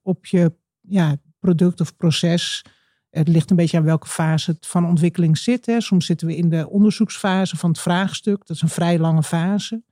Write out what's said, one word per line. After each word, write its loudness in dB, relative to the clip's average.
op -6
je, 2
ja, 0
product 0
of -4
proces. -2
Het 0
ligt 2
een 4
beetje 2
aan 2
welke 0
fase -2
het -6
van 0
ontwikkeling 2
zit, -2
hè. 0
Soms 0
zitten -2
we -4
in 0
de 0
onderzoeksfase 0
van 0
het -2
vraagstuk. -2
Dat -10
is -4
een 0
vrij 0
lange 2
fase. -4